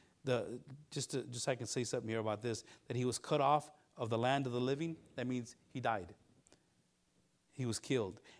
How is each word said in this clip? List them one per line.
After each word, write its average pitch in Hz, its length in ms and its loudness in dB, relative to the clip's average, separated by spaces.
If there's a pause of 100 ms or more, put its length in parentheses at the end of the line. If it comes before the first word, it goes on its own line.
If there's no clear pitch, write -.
(240)
The, 120 360 0 (300)
just - 220 -4
to, 131 100 0
just 120 220 -8
so 143 80 2
I - 20 -4
can 117 120 -6
say 127 180 0
something 113 260 -2
here 113 80 0
about 107 240 -2
this, 113 200 -2 (260)
that 120 80 -2
he 123 80 2
was 123 140 0
cut 151 220 2
off 143 300 4 (260)
of 117 140 -2
the 117 80 4
land 131 280 4
of 123 60 -2
the 123 80 0
living, 143 360 0 (180)
that 123 120 -2
means 123 300 -4 (160)
he 131 80 -6
died. 107 340 0 (1400)
He 131 120 -4
was 113 140 0
killed. 113 420 0 (200)